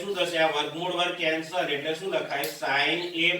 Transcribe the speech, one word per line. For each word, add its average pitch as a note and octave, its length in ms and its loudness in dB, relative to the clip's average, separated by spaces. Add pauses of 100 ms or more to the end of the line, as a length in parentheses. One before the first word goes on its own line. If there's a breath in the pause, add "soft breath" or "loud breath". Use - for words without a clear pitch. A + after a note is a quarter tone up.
શું G3 160 -4
થશે? E3+ 220 2
આ D#3+ 180 6
વર્ગમૂળ E3 420 -2
વર્ગ F3 220 0
કેન્સલ D#3+ 360 0 (200)
એટલે D#3 180 -2
શું F#3 220 -4
લખાય? C#3+ 320 -2 (120)
sin D3 400 2 (240)
A E3+ 40 4 (120)